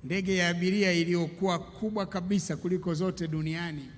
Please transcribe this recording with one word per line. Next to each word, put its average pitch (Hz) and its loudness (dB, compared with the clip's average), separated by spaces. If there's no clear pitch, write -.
ndege 190 0
ya 175 6
abiria 185 4
iliyokuwa 170 2
kubwa 214 -4
kabisa 185 -2
kuliko 180 -2
zote 180 -2
duniani 156 -4